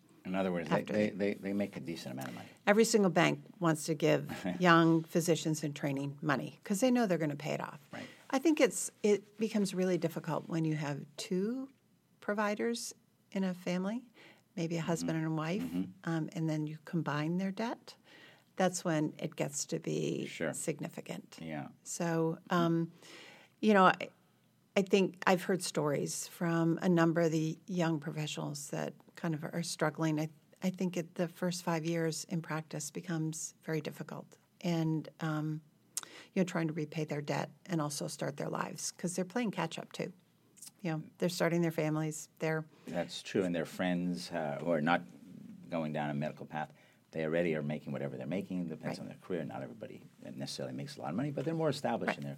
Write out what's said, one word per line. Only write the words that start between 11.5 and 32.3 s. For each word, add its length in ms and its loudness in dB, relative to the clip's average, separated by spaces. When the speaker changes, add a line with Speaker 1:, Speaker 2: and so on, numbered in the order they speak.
Speaker 2:
providers 680 -2
in 100 0
a 100 0
family, 480 -2
maybe 220 -2
a 20 0
Speaker 1:
Mm-hmm. 80 -2
Speaker 2:
husband 320 0
and 80 0
a 40 0
wife, 300 -2
Speaker 1:
Mm-hmm. 220 -2
Speaker 2:
um, 280 0
and 160 -2
then 160 0
you 200 -8
combine 520 0
their 140 -2
debt. 420 -6
That's 280 2
when 360 2
it 160 -6
gets 300 -2
to 140 -4
be 460 -2
Speaker 1:
Sure. 300 -4
Speaker 2:
significant. 840 -8
Speaker 1:
Yeah. 280 -8
Speaker 2:
So, 560 0
um, 420 4
you 140 8
know, 100 10
I, 240 4
I 60 6
think 460 4
I've 160 6
heard 180 0
stories 680 -2
from 520 2
a 80 4
number 320 6
of 100 4
the 360 0
young 320 0
professionals 720 -6
that 220 -4
kind 180 -2
of 200 -4
are 100 -2
struggling. 560 0
I, 80 -2
I 80 0
think 280 -2
it, 180 -4
the 140 0
first 340 -4
five 220 0
years 420 0
in 140 -2